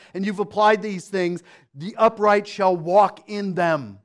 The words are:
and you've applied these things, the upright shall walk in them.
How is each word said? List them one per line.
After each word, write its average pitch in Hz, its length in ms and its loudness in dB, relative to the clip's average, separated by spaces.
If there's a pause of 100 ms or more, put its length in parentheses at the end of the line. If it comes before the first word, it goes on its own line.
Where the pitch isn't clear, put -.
(120)
and 190 140 -6
you've 208 140 -6
applied 208 420 2
these 196 260 -10
things, 180 340 -4 (320)
the 165 220 -12
upright 208 500 2
shall 185 300 0
walk 185 520 2
in 202 260 -6
them. 151 500 -2